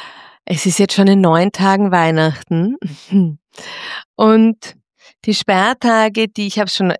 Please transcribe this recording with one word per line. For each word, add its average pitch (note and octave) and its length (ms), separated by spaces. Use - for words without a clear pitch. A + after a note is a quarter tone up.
Es D#3+ 180
ist F#3 140
jetzt G3 160
schon G3 140
in G3 120
neun F3 320
Tagen G3 380
Weihnachten. E3 840
<laughs> F3 280
Und A3 600
die G#3+ 80
Sperrtage, A3 960
die, G#3 180
ich G3 120
hab's G3+ 160
schon F#3 260